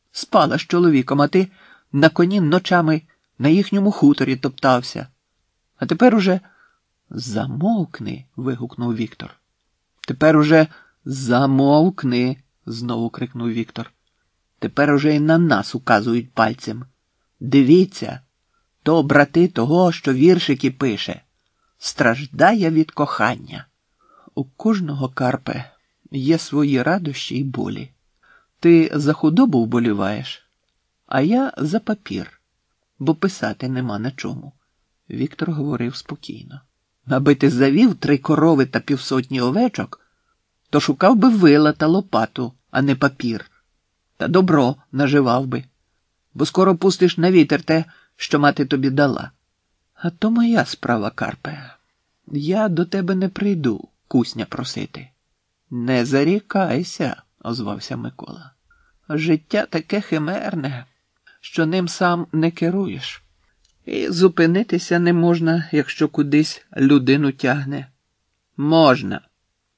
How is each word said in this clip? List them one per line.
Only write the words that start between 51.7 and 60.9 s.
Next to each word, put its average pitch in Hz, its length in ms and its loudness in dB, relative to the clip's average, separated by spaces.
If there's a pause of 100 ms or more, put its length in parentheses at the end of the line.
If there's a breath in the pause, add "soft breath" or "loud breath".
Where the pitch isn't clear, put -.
Я 180 420 -2
до 170 160 0
тебе 190 300 -4
не 185 140 -2
прийду 165 600 -4 (180)
кусня 117 380 -2
просити». 131 640 -12 (600)
«Не 120 360 -2
зарікайся», 165 1160 -2 (220)
озвався 110 540 -8
Микола. - 540 -16 (580)
«Життя 160 560 -2
таке 202 360 -4
химерне, 156 840 -6 (560 soft breath)